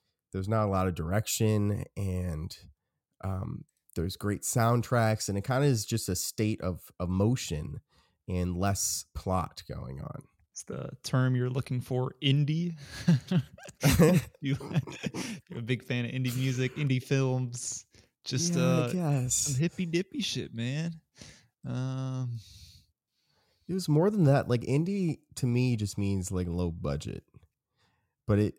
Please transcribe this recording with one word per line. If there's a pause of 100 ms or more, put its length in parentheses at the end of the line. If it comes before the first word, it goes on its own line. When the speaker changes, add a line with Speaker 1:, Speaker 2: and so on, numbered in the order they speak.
(340)
Speaker 1:
there's
not
a
lot
of
direction (140)
and, (680)
um, (300)
there's
great
soundtracks,
and
it
kinda
is
just
a
state
of
emotion (480)
and
less
plot
going
on. (300)
Speaker 2:
It's
the (120)
term
you're
looking
for,
indie. (320)
<laughs> (400)
Speaker 1:
<laughs> (200)
Speaker 2:
You, (960)
you're
a
big
fan
of
indie
music,
indie
films, (380)
just,
Speaker 1:
Yeah,
I
Speaker 2:
uh,
Speaker 1:
guess.
Speaker 2:
some
hippy
dippy
shit,
man. (760)
Um, (1300)
Speaker 1:
It
was
more
than
that.
Like,
indie (160)
to
me
just
means,
like,
low
budget, (1040)
but
it,